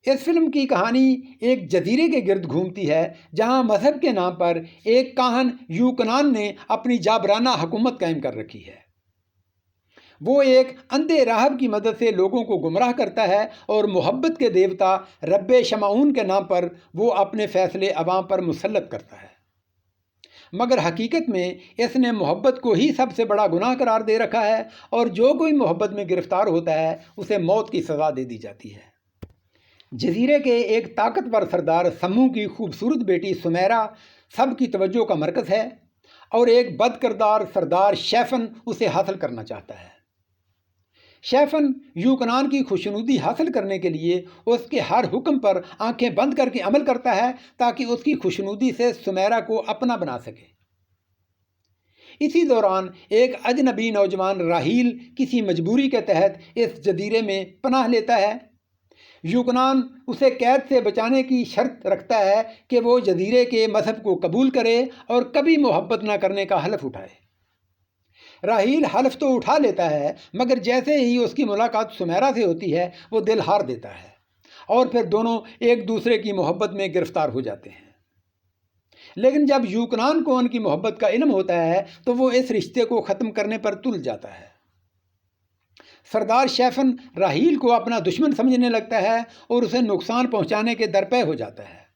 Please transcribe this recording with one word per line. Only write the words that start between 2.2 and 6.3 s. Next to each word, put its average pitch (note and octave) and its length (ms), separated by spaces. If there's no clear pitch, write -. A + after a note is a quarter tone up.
گرد F#3 220
گھومتی F3+ 400
ہے D#3+ 220
جہاں A#3+ 280
مذہب A#3+ 380
کے D4+ 120
نام F3+ 220
پر E3+ 240
ایک B3+ 320
کاہن B3+ 320
یوکنان B3 640